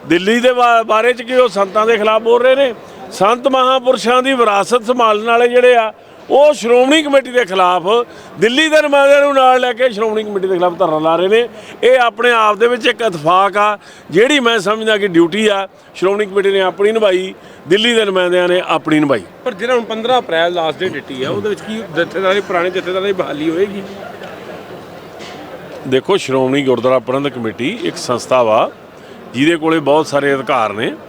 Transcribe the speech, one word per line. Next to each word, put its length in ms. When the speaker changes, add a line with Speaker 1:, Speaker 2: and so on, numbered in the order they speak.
Speaker 1:
ਦਿੱਲੀ 340
ਦੇ 120
ਬਾ-, 300
ਬਾਰੇ 300
'ਚ 100
ਕਿ 120
ਉਹ 140
ਸੰਤਾਂ 380
ਦੇ 100
ਖਿਲਾਫ 260
ਬੋਲ 200
ਰਹੇ 140
ਨੇ, 180
ਸੰਤ 360
ਮਹਾਂਪੁਰਸ਼ਾਂ 760
ਦੀ 100
ਵਿਰਾਸਤ 500
ਸੰਭਾਲਣ 420
ਵਾਲੇ 240
ਜਿਹੜੇ 280
ਆ, 160
ਉਹ 240
ਸ਼੍ਰੋਮਣੀ 480
ਕਮੇਟੀ 280
ਦੇ 140
ਖਿਲਾਫ, 380
ਦਿੱਲੀ 280
ਦੇ 140
ਨੁਮਾਇੰਦਿਆਂ 380
ਨੂੰ 140
ਨਾਲ 260
ਲੈ 120
ਕੇ 180
ਸ਼੍ਰੋਮਣੀ 340
ਕਮੇਟੀ 240
ਦੇ 60
ਖਿਲਾਫ 240
ਧਰਨਾ 200
ਲਾ 180
ਰਹੇ 120
ਨੇ। 200
ਇਹ 160
ਆਪਣੇ 320
ਆਪ 260
ਦੇ 100
ਵਿੱਚ 200
ਇੱਕ 140
ਇਤਫਾਕ 560
ਆ, 220
ਜਿਹੜੀ 300
ਮੈਂ 180
ਸਮਝਦਾ 380
ਕਿ 120
ਡਿਊਟੀ 380
ਆ, 220
ਸ਼੍ਰੋਮਣੀ 320
ਕਮੇਟੀ 240
ਨੇ 100
ਆਪਣੀ 320
ਨਿਭਾਈ, 420
ਦਿੱਲੀ 260
ਦੇ 100
ਨੁਮਾਇੰਦਿਆਂ 440
ਨੇ 180
ਆਪਣੀ 340
ਨਿਭਾਈ। 220
Speaker 2:
ਪਰ 100
ਜਿਹੜਾ 200
ਹੁਣ 80
ਪੰਦਰਾਂ 360
ਅਪ੍ਰੈਲ 340
ਲਾਸਟ 260
ਡੇਟ 140
ਦਿੱਤੀ 300
ਆ, 80
ਉਹਦੇ 180
ਵਿੱਚ 120
ਕੀ 220
ਜਥੇਦਾਰੀ, 440
ਪੁਰਾਣੇ 300
ਜਥੇਦਾਰਾਂ 360
ਦੀ 60
ਬਹਾਲੀ 380
ਹੋਏਗੀ? 320
Speaker 1:
ਦੇਖੋ, 280
ਸ਼੍ਰੋਮਣੀ 460
ਗੁਰਦੁਆਰਾ 360
ਪ੍ਰਬੰਧਕ 340
ਕਮੇਟੀ 500
ਇੱਕ 140
ਸੰਸਥਾ 460
ਵਾ 280
ਜਿਹਦੇ 240
ਕੋਲੇ 220
ਬਹੁਤ 280
ਸਾਰੇ 280
ਅਧਿਕਾਰ 380
ਨੇ। 220